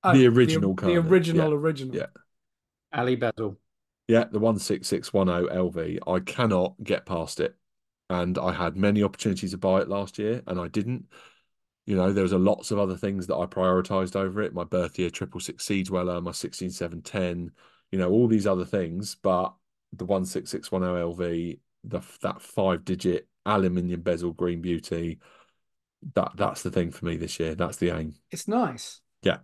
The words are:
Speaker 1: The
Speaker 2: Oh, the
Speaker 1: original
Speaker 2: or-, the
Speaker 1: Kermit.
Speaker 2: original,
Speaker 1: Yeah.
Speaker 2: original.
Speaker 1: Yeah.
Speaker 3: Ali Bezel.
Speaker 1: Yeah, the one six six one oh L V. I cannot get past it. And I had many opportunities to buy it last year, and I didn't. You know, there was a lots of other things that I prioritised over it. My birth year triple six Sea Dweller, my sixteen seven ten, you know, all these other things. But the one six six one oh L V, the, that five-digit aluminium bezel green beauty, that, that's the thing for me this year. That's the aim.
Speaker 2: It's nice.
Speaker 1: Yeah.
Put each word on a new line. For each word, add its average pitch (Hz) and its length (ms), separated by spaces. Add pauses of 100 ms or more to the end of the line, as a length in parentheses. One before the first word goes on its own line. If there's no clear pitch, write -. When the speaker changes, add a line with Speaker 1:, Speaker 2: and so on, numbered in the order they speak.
Speaker 1:
The 92 60
Speaker 2:
Oh, - 40
the 131 140
Speaker 1:
original 110 440
Speaker 2:
or-, 92 40
the - 60
Speaker 1:
Kermit. 175 300
Speaker 2:
original, 165 380
Speaker 1:
Yeah. 151 80
Speaker 2:
original. 143 400
Speaker 1:
Yeah. - 80 (880)
Speaker 3:
Ali 123 200
Bezel. 113 420 (500)
Speaker 1:
Yeah, 113 180
the 107 120
one 110 220
six - 280
six - 240
one 95 160
oh 87 200
L 90 240
V. 85 340
I 92 140
cannot 95 640
get - 240
past 82 320
it. - 160 (520)
And 90 300
I 90 140
had 87 260
many 101 240
opportunities 98 480
to 92 80
buy 95 240
it - 80
last 98 300
year, 110 260
and 90 140
I 87 80
didn't. 120 400 (800)
You 104 80
know, 92 180
there 98 80
was 92 120
a 92 40
lots 98 320
of 104 80
other 95 180
things 98 300
that - 100
I 87 120
prioritised 92 680
over 98 280
it. 90 100
My 87 100
birth 87 360
year 87 100
triple - 300
six - 260
Sea 98 160
Dweller, 90 400
my 87 120
sixteen - 360
seven 85 320
ten, 87 480 (420)
you 95 60
know, 90 140
all 117 160
these 110 180
other 92 200
things. 95 500
But 92 400 (380)
the - 120
one 95 200
six - 260
six - 200
one 92 120
oh 90 120
L 85 180
V, 85 460 (240)
the, 92 180 (200)
that - 220
five-digit 92 840 (200)
aluminium 90 540
bezel 85 320
green 87 280
beauty, 85 580 (920)
that, 113 220
that's - 260
the 92 80
thing 87 220
for - 140
me 85 120
this 82 220
year. 80 160
That's - 220
the 87 120
aim. 80 240 (160)
Speaker 2:
It's - 180
nice. 202 540 (220)
Speaker 1:
Yeah. - 200